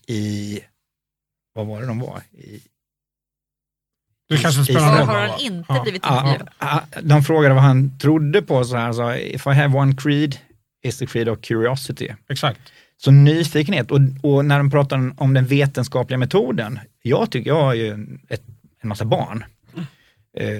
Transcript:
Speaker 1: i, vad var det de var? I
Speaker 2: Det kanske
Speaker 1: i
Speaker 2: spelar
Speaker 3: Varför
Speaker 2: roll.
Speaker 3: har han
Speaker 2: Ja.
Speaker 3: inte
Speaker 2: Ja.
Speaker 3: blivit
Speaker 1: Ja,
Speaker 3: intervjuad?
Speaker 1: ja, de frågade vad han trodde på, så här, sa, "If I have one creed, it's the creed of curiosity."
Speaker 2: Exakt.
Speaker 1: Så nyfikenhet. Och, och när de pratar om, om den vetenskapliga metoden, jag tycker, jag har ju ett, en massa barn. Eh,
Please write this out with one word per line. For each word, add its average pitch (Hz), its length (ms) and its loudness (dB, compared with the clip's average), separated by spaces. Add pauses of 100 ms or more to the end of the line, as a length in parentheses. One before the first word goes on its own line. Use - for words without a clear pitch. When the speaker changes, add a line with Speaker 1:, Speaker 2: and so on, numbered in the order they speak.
Speaker 1:
i, 104 540 -6 (960)
vad 107 120 -8
var 107 140 -10
det 127 60 -10
de 117 120 -6
var? 107 240 -10 (100)
I - 280 -20 (1700)
Speaker 2:
Det 156 100 2
kanske 143 220 2
Speaker 1:
i 139 40 2
Speaker 2:
spelar 135 160 2
Speaker 3:
Varför 147 180 6
Speaker 2:
roll. 143 100 4
Speaker 3:
har - 120 0
han 208 100 0
Speaker 2:
Ja. 214 80 -8
Speaker 3:
inte 190 260 -8 (100)
Speaker 2:
Ja. 127 80 0
Speaker 3:
blivit 185 220 -6
Speaker 1:
Ja, 135 160 2
Speaker 3:
intervjuad? 139 280 -2 (100)
Speaker 1:
ja, 143 240 -2 (200)
de 147 200 4
frågade 147 320 4
vad 135 100 6
han 135 340 2
trodde 156 440 2
på, 127 220 0
så 123 120 -4
här, 117 160 -4
sa, 120 240 -4
"If - 300 -10
I 139 40 2
have 139 280 4
one 139 180 2
creed, 143 400 0 (500)
it's 123 120 -6
the 123 80 -6
creed 117 220 -4
of 110 120 -4
curiosity." 123 680 -4 (200)
Speaker 2:
Exakt. 139 320 -4 (360)
Speaker 1:
Så - 140 2
nyfikenhet. 147 800 4
Och, 139 100 2 (220)
och 143 220 2
när 143 140 2
de 143 120 0
pratar 139 260 0
om, 127 220 -4
om 135 160 2
den 127 120 2
vetenskapliga 131 720 -2
metoden, 147 600 -2 (220)
jag 180 280 0
tycker, 123 200 -4
jag 156 120 2
har 131 120 2
ju 113 180 -4 (360)
ett, 117 140 -10 (400)
en 113 60 -8
massa 107 160 -6
barn. 117 400 -4 (920)
Eh, 107 220 -6